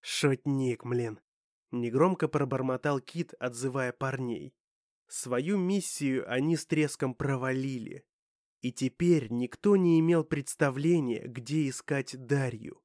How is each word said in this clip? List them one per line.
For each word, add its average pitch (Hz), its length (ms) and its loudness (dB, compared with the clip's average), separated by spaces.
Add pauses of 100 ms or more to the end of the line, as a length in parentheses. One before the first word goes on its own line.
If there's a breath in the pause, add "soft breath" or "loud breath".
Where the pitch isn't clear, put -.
«Шутник, 135 840 0
блин», 120 360 -4 (500)
негромко 135 560 2
пробормотал 135 720 0
Кит, 165 400 -8
отзывая 127 540 -4
парней. 127 600 -6 (540)
Свою 135 500 -2
миссию 175 720 0
они 139 280 2
с - 100 -4
треском 147 480 0
провалили. 131 920 -4 (580)
И 123 80 -2
теперь 147 600 2
никто 123 460 2
не 175 220 6
имел 165 240 4
представления, 143 1040 0
где 131 420 -2
искать 131 480 -4 (100)
Дарью. 127 580 -2